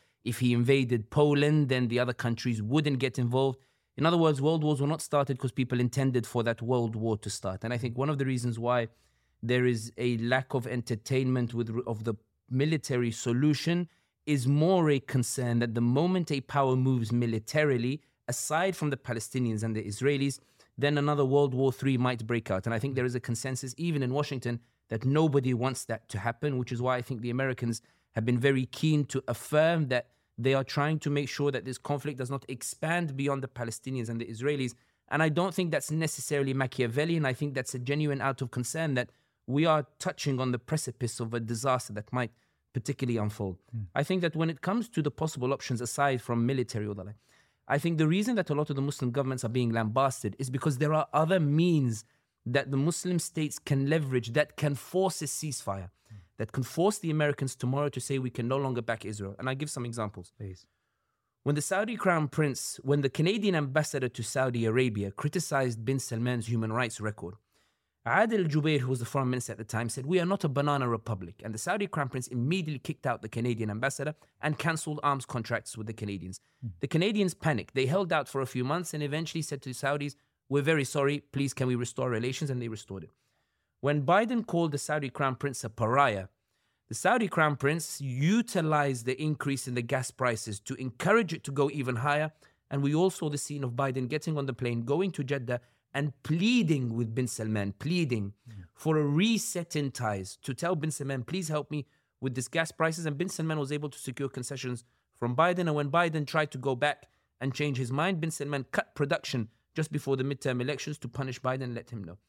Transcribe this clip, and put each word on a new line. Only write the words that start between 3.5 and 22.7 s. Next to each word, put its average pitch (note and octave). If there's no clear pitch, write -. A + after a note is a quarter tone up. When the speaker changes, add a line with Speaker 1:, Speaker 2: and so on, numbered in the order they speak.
Speaker 1:
In C#3+
other E3+
words, D#3
world D#3
wars D3+
were C#3+
not D3+
started C#3+
'cause C3
people B2+
intended B2
for -
that A2+
world A#2
war A2
to G#2
start. F#2+
And A2+
I B2
think A#2+
one C#3
of D3+
the C3+
reasons B2
why A#2+
there B2
is A#2
a B2
lack B2
of A#2+
entertainment B2
with A2+
re-, A#2
of A2
the A2
military C3
solution D3
is C3+
more D#3
a C#3
concern A#2+
that A#2
the A#2+
moment D#3+
a C#3
power C3+
moves B2+
militarily, B2
aside F3
from D3+
the C#3
Palestinians A2+
and A2+
the A2
Israelis, C3+
then C#3+
another C#3+
World C3+
War C3
Three C3
might A#2+
break A#2
out. F#2
And A#2